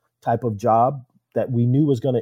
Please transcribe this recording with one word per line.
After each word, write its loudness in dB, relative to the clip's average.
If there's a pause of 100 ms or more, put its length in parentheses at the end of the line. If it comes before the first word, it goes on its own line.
(220)
type -2
of -4
job 0 (300)
that -4
we 0
knew 2
was 0
gonna -2